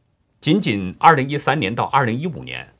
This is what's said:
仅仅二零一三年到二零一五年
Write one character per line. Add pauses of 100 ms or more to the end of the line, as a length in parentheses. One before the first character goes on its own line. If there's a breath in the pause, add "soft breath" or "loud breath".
(400)
仅
仅
二
零
一
三
年
到
二
零
一
五
年